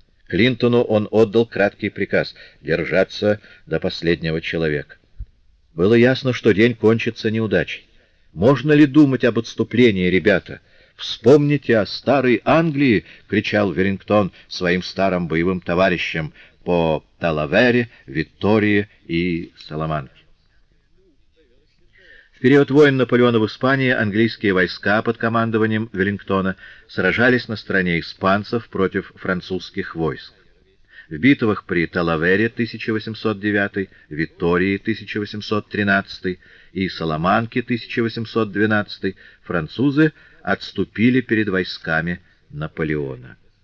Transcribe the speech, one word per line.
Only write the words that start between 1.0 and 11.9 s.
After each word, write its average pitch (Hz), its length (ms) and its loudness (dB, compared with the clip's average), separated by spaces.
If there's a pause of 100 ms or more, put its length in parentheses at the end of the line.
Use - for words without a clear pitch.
отдал 110 340 2
краткий 101 460 -2
приказ: - 440 -2 (280)
держаться 87 760 0 (280)
до 80 120 -4
последнего 82 640 -2
человека. 78 560 -4 (800)
Было 92 180 2
ясно, 127 400 2
что 117 200 2
день 113 220 2
кончится 113 560 0
неудачей. 104 560 -2 (460)
«Можно 139 400 2
ли 147 140 8
думать 135 380 4
об 113 140 2
отступлении, 110 720 2
ребята? 90 520 0 (360)
Вспомните 143 800 2
о 98 80 0
старой 123 580 0